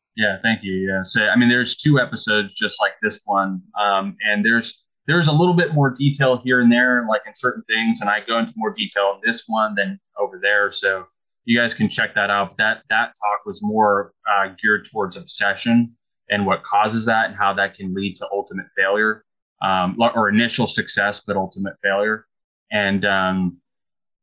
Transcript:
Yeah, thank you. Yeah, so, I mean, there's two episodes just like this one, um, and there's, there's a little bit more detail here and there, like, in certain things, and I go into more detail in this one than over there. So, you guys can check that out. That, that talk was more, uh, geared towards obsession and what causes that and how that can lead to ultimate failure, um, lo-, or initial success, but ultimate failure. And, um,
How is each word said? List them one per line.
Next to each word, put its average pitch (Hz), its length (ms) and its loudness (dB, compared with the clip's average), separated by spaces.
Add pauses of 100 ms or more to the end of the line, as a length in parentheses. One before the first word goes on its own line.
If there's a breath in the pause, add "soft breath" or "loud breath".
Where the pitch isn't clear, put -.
(160)
Yeah, 104 260 0
thank 110 220 -2
you. 95 100 -6 (160)
Yeah, 95 140 -2
so, 107 240 -2
I 98 80 0
mean, 120 140 6
there's 123 260 0
two 147 240 4
episodes 107 540 -2
just - 260 -6
like 101 220 0
this 107 240 -4
one, 98 360 -2 (180)
um, 101 360 0 (100)
and 104 200 0
there's, 117 380 0 (240)
there's 160 200 2
a 156 60 4
little 170 200 4
bit 170 200 2
more 139 180 2
detail 135 460 2
here 127 240 2
and 120 100 8
there, 123 380 2
like, 107 180 0
in 104 80 -20
certain 120 320 -4
things, 113 340 0
and 104 80 -2
I 104 120 0
go 117 180 -2
into 113 160 -4
more 107 180 -4
detail 101 420 0
in - 140 -18
this 117 180 -4
one 110 280 -2
than 98 240 -4 (180)
over 95 240 -6
there. 101 300 2
So, 95 340 -4 (400)
you 117 120 2
guys 117 160 0
can 107 160 0
check 110 260 -2
that 101 140 0
out. 101 280 -2
That, 110 320 0
that 113 320 0
talk 104 240 -2
was 101 180 -12
more, 104 500 2 (160)
uh, 98 200 0 (120)
geared 104 300 0
towards 101 240 -6
obsession 107 800 0 (340)
and 101 160 0
what 95 180 0
causes 107 420 0
that 113 220 2
and 98 80 -14
how 98 180 0
that 98 220 -2
can 95 180 -8
lead 98 240 -4
to 98 140 -10
ultimate 98 340 -6 (100)
failure, 107 480 0 (380)
um, 95 360 0
lo-, 117 180 2
or 113 120 2
initial 113 400 2
success, 101 580 -2
but 98 120 -4
ultimate 95 440 -6
failure. 104 440 -2 (460)
And, 101 340 0
um, 95 520 0 (640)